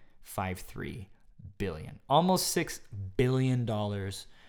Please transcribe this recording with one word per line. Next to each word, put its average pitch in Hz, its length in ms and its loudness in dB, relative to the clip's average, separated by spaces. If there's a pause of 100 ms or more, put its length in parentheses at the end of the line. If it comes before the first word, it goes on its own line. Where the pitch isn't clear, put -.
(220)
five 92 360 -4
three - 500 -10 (500)
billion. 78 500 -6
Almost 180 400 6
six - 320 0 (360)
billion 127 480 4
dollars 104 600 -2 (220)